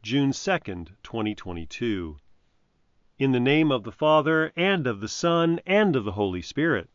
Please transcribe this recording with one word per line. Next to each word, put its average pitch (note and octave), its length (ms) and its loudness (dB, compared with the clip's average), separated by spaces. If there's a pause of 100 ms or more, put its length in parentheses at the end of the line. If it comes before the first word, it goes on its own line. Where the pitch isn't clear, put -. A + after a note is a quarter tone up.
June C#3 300 2
second, F2+ 580 -4 (140)
twenty G#2+ 320 -4
twenty-two. F2 800 -6 (1000)
In C3+ 140 2
the B2+ 80 4
name D3 320 4
of B2 140 0
the A2+ 80 -12
Father, D#3 640 2
and F3 320 0
of G#2 120 -4
the G#2+ 60 -8
Son, E3+ 580 0
and G3 300 2
of A#2+ 100 0
the G#2 60 -4
Holy F#2 320 -2
Spirit. C#3+ 520 -2